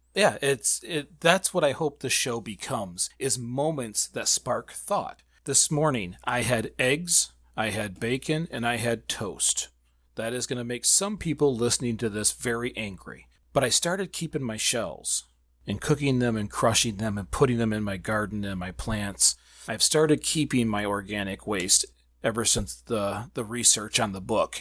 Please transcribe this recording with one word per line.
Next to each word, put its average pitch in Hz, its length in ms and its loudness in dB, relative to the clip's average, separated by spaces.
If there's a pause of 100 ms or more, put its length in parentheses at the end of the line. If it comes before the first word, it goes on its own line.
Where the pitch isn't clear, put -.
(140)
Yeah, 156 280 4
it's, 139 400 0
it, - 380 -6
that's 180 340 4
what 170 80 2
I 143 80 6
hope 151 300 -2
the 127 100 -2
show 120 300 0
becomes, 101 680 -6 (100)
is 127 180 0
moments 127 720 -2
that 113 180 -4
spark - 460 0
thought. - 500 -4 (220)
This - 260 4
morning, 135 540 0
I 123 180 0
had 113 380 0
eggs, 156 520 2 (240)
I 110 140 0
had 104 300 -4
bacon, 143 500 -2
and 117 160 -4
I 120 100 0
had 117 320 -2
toast. - 600 -2 (480)
That 117 160 -4
is 123 160 -4
gonna 123 160 -4
make 120 200 -6
some 202 320 2
people 143 380 2
listening 120 440 0
to 117 100 0
this 104 240 0
very 120 440 -2
angry. 101 520 -10 (240)
But 135 120 2
I 123 40 2
started 175 440 0
keeping 151 300 -6
my 110 140 -6
shells - 680 -2 (420)
and 101 140 -4
cooking 143 400 2
them 117 160 2
and 104 140 -4
crushing 117 460 2
them 107 220 -2
and 95 120 -8
putting 127 280 4
them 113 140 2
in 107 120 -2
my 98 120 -4
garden 104 480 -2
and 98 160 -4
my 92 120 -6
plants. 101 640 0 (320)
I've 110 140 -2
started 151 400 4
keeping 131 460 2
my 104 160 0
organic 101 600 -4
waste 98 380 2 (380)
ever 113 220 0
since 104 320 0
the, 101 580 -4
the 123 100 -6
research 107 560 2
on 104 120 0
the 95 80 -8
book 101 400 0